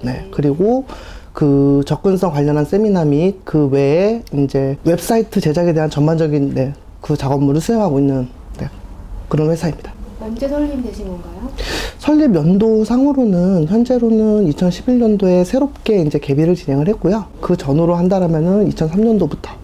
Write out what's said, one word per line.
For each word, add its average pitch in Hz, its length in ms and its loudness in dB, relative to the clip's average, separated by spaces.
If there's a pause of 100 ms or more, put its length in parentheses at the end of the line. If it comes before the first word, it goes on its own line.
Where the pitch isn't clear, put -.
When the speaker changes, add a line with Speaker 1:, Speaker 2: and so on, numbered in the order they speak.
Speaker 1:
네. 123 80 -4
Speaker 2:
네. - 200 -10
Speaker 1:
그리고 185 540 0 (480)
그 139 520 4
접근성 185 460 0
관련한 147 340 0
세미나 196 400 0
및 165 400 0
그 151 220 2
외에 156 560 2 (100)
이제 139 500 0
웹사이트 208 560 0
제작에 170 340 0
대한 156 160 0
전반적인, 151 640 0
네, 131 200 -2 (260)
그 - 160 -4
작업물을 139 460 0
수행하고 202 380 0
있는, 135 280 0 (320)
네, 135 80 -6 (640)
그런 151 200 0
회사입니다. 165 440 -4 (260)
Speaker 2:
언제 233 280 -8
설립이 285 360 -4
되신 202 240 -10
건가요? 185 420 -12 (480)
Speaker 1:
설립 302 380 2
연도상으로는 214 1300 2
현재로는 220 840 2
이천십일 180 520 0
년도에 202 440 4
새롭게 226 580 0
이제 151 180 0
개비를 156 360 2
진행을 143 340 0
했고요. 214 360 0 (160)
그 180 160 0
전후로 165 380 2
한다라면은 180 720 2
이천삼 160 360 -2
년도부터 208 480 0 (120)